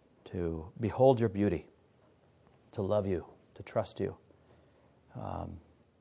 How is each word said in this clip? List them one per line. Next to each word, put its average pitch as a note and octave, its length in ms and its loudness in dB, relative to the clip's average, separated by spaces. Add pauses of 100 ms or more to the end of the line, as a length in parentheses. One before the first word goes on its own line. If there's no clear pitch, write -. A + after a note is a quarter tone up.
(320)
to E2 320 -4 (160)
behold A#2+ 400 4
your A2+ 80 4
beauty, G2 380 0 (1040)
to G#2+ 100 -4
love G2 240 2
you, F2+ 180 -2 (300)
to - 80 -18
trust - 380 -4
you. F#2+ 160 -2 (1040)
Um, F2 380 -8 (420)